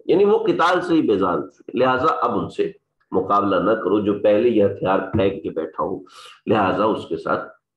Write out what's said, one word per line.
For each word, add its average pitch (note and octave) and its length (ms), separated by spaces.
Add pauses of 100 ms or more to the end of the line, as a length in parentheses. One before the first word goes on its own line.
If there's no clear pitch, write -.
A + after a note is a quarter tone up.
यानी F#3 160
वो G#3 140
किताल F3 420
से F3 140
ही D#3+ 80
बेजार F#2+ 360
हो - 80
चुके, - 320
लिहाजा B2+ 300
अब A#2+ 280
उनसे F2 380 (380)
मुकाबला G2 460
न G#2 160 (100)
करो। G#2 160
जो G2+ 120
पहले G#2 360
ये G#2+ 140
हथियार F#2+ 380
फेंक G2 420
के F#2 80
बैठा E2 320
हो, F#2 220 (440)
लिहाजा G2 380
उसके F2+ 300
साथ - 320 (280)